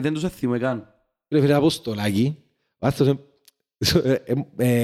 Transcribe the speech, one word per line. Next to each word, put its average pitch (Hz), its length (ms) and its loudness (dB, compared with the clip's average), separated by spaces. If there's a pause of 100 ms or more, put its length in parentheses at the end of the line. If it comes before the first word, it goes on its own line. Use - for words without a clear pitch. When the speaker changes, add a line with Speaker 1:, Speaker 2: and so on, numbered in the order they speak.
Speaker 1:
δεν 151 120 -2
τους 156 100 -6
θυμούμαι 123 360 -4
καν. 120 340 -6 (360)
Speaker 2:
Ρε, 147 120 2
φίλε, 143 120 4
Αποστολάκη, 117 840 0 (420)
ο - 80 -6
άνθρωπος, 139 360 0 (800)
ε, 127 220 0
ε, 120 80 -4 (500)